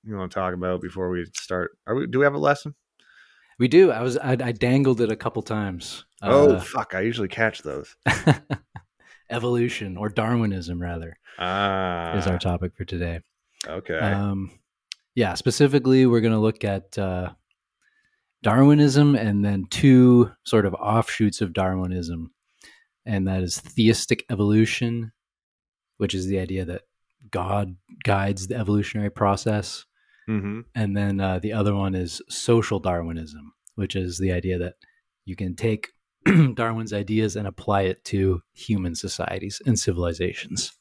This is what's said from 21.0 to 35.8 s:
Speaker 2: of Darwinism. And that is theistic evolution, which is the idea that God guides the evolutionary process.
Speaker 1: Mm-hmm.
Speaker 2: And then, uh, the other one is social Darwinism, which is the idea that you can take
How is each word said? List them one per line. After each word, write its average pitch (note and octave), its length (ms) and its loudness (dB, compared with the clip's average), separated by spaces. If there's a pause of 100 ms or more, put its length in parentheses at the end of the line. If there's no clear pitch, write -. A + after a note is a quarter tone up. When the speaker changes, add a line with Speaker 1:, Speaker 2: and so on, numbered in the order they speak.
Speaker 2:
of F2+ 120 -4
Darwinism. F2+ 800 -4 (720)
And G2 220 -2
that F#2+ 140 0
is F2 180 -4
theistic - 680 0
evolution, A2 840 0 (840)
which G2 160 -2
is F#2 140 -4
the G2 120 -2
idea F#2 260 -4
that - 160 -10 (500)
God F#2+ 460 -4 (260)
guides G2 440 -2
the A#2 80 -6
evolutionary G#2 560 -2
process. G2+ 720 -2 (440)
Speaker 1:
Mm-hmm. G#2 320 -4 (140)
Speaker 2:
And G#2 220 -2
then, G2+ 240 -2
uh, F#2+ 180 -2
the G#2 140 -6
other G#2 200 0
one F#2+ 220 -2
is F2 320 -6
social A2 520 0
Darwinism, E2 760 -6 (220)
which G2 200 -6
is F2+ 220 -6
the F#2 160 0
idea F2+ 240 -4
that F2 160 -6 (500)
you F2+ 140 -12
can F2+ 180 -6
take A2 360 -4 (340)